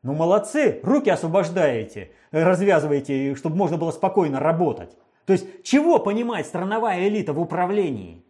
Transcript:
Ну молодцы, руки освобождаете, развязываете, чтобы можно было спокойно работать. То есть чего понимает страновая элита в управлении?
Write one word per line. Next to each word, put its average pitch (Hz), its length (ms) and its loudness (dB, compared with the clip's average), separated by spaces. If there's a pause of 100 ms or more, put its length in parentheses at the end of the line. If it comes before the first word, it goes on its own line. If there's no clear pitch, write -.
Ну 131 120 -6
молодцы, 208 680 2
руки 247 280 2
освобождаете, 160 1000 -2 (200)
развязываете, 151 1040 2
чтобы 156 200 -4
можно 170 220 0
было 160 140 -4
спокойно 175 480 0
работать. 147 580 -2 (280)
То 190 80 4
есть - 300 -4
чего 294 340 4
понимает 214 480 -2
страновая 190 600 -2
элита 202 260 -2
в 147 60 -2
управлении? 165 920 -2